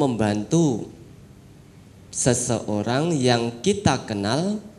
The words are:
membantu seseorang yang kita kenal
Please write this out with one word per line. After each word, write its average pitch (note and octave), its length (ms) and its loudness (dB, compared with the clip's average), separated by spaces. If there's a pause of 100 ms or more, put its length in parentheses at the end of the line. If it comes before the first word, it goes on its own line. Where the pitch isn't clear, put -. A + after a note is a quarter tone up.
membantu A#2 880 2 (1200)
seseorang A#2+ 1040 0
yang A#2+ 480 2
kita F3+ 480 0
kenal B2+ 500 -2 (200)